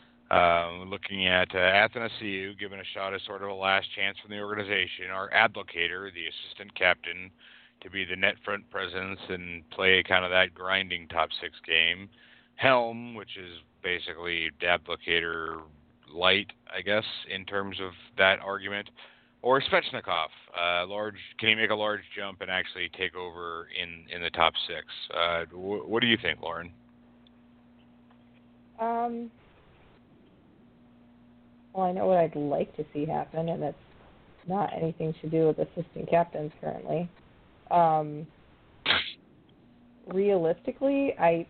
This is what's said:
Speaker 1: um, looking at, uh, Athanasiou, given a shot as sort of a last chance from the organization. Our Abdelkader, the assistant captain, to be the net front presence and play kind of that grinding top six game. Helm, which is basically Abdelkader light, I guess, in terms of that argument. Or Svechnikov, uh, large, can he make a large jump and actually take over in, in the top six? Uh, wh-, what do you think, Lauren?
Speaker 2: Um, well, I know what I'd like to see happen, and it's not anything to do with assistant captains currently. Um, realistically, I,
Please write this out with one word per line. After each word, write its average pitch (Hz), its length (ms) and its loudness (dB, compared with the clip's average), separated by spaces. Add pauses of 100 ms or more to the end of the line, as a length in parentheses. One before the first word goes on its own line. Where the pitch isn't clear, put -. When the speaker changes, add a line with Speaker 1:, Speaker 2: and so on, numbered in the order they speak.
(300)
Speaker 1:
um, 87 640 4
looking 98 340 -4
at, 90 300 4
uh, - 20 2
Athanasiou, 101 1000 2
given 98 200 -10
a 92 40 -14 (100)
shot 98 220 -4
as 92 100 -8
sort 98 160 -10
of 101 80 -6
a 98 40 -6
last 95 420 2
chance 98 260 0
from 104 80 -20
the 104 120 -8
organization. 98 680 -2
Our 95 200 -6
Abdelkader, 95 840 2
the 85 140 -8
assistant - 480 -14
captain, 90 560 0 (500)
to 92 80 -18
be 95 160 -4
the 90 100 -6
net 98 200 0 (100)
front 101 240 -6
presence 95 580 -6
and 87 440 -10
play 95 360 6
kind 92 160 4
of 90 60 -2
that 92 240 4
grinding 90 540 -4
top 82 220 0 (120)
six 85 140 -10 (100)
game. 85 440 2 (480)
Helm, 120 580 0
which 98 220 -14
is 87 200 -14 (240)
basically 85 720 -2 (100)
Abdelkader 82 1000 -2 (520)
light, 92 380 2 (200)
I 92 100 -8
guess, 104 240 0 (280)
in 95 120 -8
terms 98 360 -4
of 92 100 -6 (280)
that 95 200 6
argument. 98 480 -8 (540)
Or 131 200 4
Svechnikov, 98 680 0 (320)
uh, 87 260 0
large, 104 300 -6 (240)
can 110 80 2
he 107 80 6
make 110 140 2
a 107 60 2
large 104 260 -2 (120)
jump 98 280 -10
and 92 100 -8
actually 90 460 -4
take 87 180 -4
over 85 540 -10 (120)
in, 85 320 -12
in 87 80 -8
the 85 100 -4
top 82 200 6 (160)
six? 82 180 -8 (300)
Uh, 85 300 2
wh-, 90 440 -8
what 113 120 2
do 120 60 4
you 113 140 6
think, 80 200 -2
Lauren? 85 320 -8 (2000)
Speaker 2:
Um, 233 500 -2 (2500)
well, 190 140 2
I 180 80 2
know 190 140 2
what 185 100 8
I'd 160 180 4
like 147 400 0
to 151 160 -6
see 147 140 -2
happen, 156 420 -2
and 156 160 -2
it's - 140 -4 (680)
not 185 300 0
anything 160 460 -2
to 156 80 -8
do 160 180 4
with 151 120 2
assistant - 500 -6
captains 165 500 2
currently. 160 500 -4 (600)
Um, 156 560 4 (1800)
realistically, 202 1120 2
I, 170 320 4